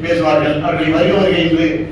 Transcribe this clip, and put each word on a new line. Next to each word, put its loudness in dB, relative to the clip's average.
பேசுவார்கள். 0
அவர்களை -2
வருக 2
வருக 2
என்று 2